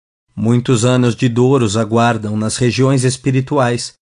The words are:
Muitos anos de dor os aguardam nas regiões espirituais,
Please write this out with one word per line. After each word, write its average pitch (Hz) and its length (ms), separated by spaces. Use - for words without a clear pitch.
Muitos 120 520
anos 123 280
de 127 140
dor 123 340
os 107 140
aguardam 110 600
nas 107 180
regiões 127 480
espirituais, 131 880